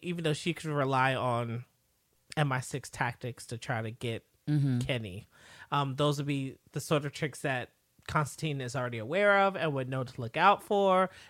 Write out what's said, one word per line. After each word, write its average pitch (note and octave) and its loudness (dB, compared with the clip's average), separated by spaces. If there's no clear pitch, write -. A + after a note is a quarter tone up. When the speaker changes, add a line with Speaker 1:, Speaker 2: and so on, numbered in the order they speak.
Speaker 1:
even E3+ -6
though D#3 2
she D#3+ -2
could D#3+ -8
rely C3+ 2
on A#2+ -2
M D3 2
I B2+ 0
six - -8
tactics - -4
to A#2+ -8
try A2+ -4
to A2 -4
get A2+ -6
Speaker 2:
Mm-hmm. C#3 2
Speaker 1:
Kenny. A2+ -6
Um, C#3 0
those D3 2
would C#3+ -4
be C3+ -4
the D3+ -4
sort C#3+ 0
of C#3+ -6
tricks - -6
that - -4
Constantine D3 -2
is B2+ -6
already B2 -4
aware G3 4
of G3 4
and D#3+ 0
would C3 -2
know C3 -2
to - -10
look A#2 -6
out F#3+ 6
for, F#3+ 4